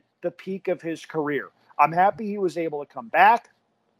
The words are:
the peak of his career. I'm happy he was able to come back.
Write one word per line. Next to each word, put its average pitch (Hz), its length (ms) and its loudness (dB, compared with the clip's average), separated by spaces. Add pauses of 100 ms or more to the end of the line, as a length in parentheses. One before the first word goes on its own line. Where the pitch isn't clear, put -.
(220)
the 175 80 -6
peak 190 380 -10
of 180 140 -4
his 160 220 -8
career. 143 460 -6 (300)
I'm 151 120 4
happy 196 360 0
he 202 100 -8
was 175 200 -4
able 151 280 -6
to - 80 -20
come 120 140 -14
back. 202 420 4 (500)